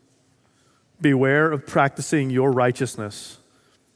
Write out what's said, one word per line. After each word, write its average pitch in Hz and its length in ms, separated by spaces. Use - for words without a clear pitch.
"Beware 143 500
of 147 160
practicing 139 640
your 131 220
righteousness 123 840